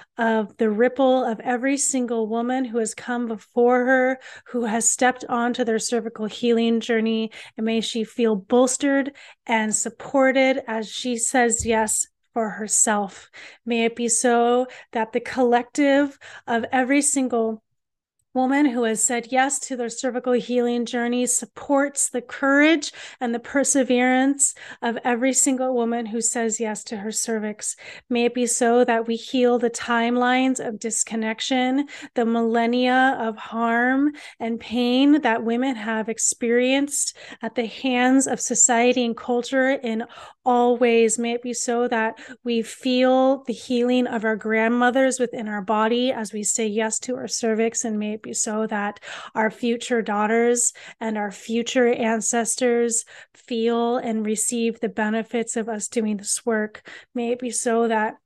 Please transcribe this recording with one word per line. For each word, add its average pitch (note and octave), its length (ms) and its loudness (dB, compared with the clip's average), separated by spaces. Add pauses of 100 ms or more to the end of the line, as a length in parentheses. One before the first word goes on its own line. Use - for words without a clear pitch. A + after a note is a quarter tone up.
(180)
of A3+ 380 0
the A3+ 120 0
ripple B3+ 560 2
of A#3+ 140 -4
every B3 380 -2
single A#3+ 500 -2
woman A#3+ 380 -2
who A#3 140 -4
has A3 160 -4
come A#3+ 340 -6
before A#3+ 560 2
her, C4 340 2 (300)
who A#3+ 160 -4
has A3+ 260 0
stepped B3+ 380 0
onto A#3+ 340 0
their A3 160 0
cervical A3 480 -4
healing A#3 540 2
journey. A3 500 0 (260)
And A3 80 -4
may A3+ 160 0
she A3 220 -4
feel A3 320 0
bolstered C4 760 2 (340)
and G#3+ 260 0
supported C4 920 2
as A3 240 -6
she B3 260 -4
says A#3 480 0
yes A3 440 0 (260)
for A3 160 -2
herself. G#3 800 -2 (340)
May A#3 200 0
it A#3 100 0
be A#3 140 -2
so A#3+ 580 2 (240)
that A3 220 -2
the A#3+ 80 -2
collective C4+ 960 2 (300)
of A#3 240 0
every C4 300 2
single A#3 600 -2 (760)
woman C4+ 300 4
who A#3+ 180 0
has A3 180 0
said A#3 280 -2
yes C4 280 2
to - 180 -8
their A#3 120 -4
cervical B3 460 -2
healing A#3+ 500 0
journey A#3+ 420 -2
supports - 840 0
the B3 100 -4
courage C#4+ 720 2 (260)
and A#3+ 160 -2
the A#3+ 60 -4
perseverance B3+ 1120 2 (280)
of A#3 200 -2
every B3 300 0
single B3+ 420 2
woman A#3 300 -2
who A3 160 -6
says A3+ 400 -2
yes G#3+ 240 -6
to A3 140 -8
her G#3 120 -6
cervix. G#3+ 640 -6 (360)
May A#3+ 160 2
it A#3+ 80 0
be B3 120 0
so A#3+ 380 4
that A3+ 220 0
we A3+ 100 -2
heal B3 420 2
the A3+ 120 0
timelines B3 920 0
of A3 140 -8
disconnection, B3+ 1080 -2 (260)
the A#3 120 2
millennia A#3+ 920 2
of A3+ 200 -4
harm A#3+ 720 0 (260)
and A3+ 220 -6
pain B3+ 640 2
that A#3 200 2
women A#3+ 320 -2
have A3 360 -4
experienced B3 1080 0 (240)
at A3+ 140 -8
the A#3 120 -2
hands B3+ 600 2
of B3+ 120 -4
society B3 640 2
and A#3 120 -2
culture C4 540 0
in A#3 340 -4 (400)
all B3 320 4
ways. A#3 420 4
May A#3 140 -2
it A#3+ 100 -4
be B3 120 -6
so A#3+ 340 -2
that A3+ 300 -2 (260)
we A#3 160 0
feel B3+ 840 2
the A3+ 100 -4
healing B3 520 0
of A3+ 180 -4
our A3 120 0
grandmothers A#3+ 800 2
within A#3+ 300 -4
our G#3 140 -6
body A3+ 500 0
as G#3+ 220 -8
we G#3 80 -6
say A3 240 -2
yes A3 340 -2
to B3+ 160 -6
our B3+ 120 -10
cervix, A3+ 560 -2
and G#3+ 140 -4
may G#3+ 140 -4
it A3 100 -10
be A#3+ 120 -12
so A3 320 -4
that G#3 340 -4 (340)
our A3 160 0
future A#3 520 -2
daughters A3+ 720 2 (280)
and A3+ 160 -4
our G#3 140 -4
future A#3 580 0
ancestors A#3 1160 0 (300)
feel A#3 600 -2
and A3 300 -4
receive A3+ 540 -2
the A3+ 80 -4
benefits A3+ 680 -4
of A3+ 120 -4
us G#3+ 200 -6
doing G#3+ 280 -2
this - 280 -6
work. G#3+ 440 -4 (260)
May A#3 160 -4
it B3 80 -2
be B3 120 -6
so A#3 380 0
that A3 380 0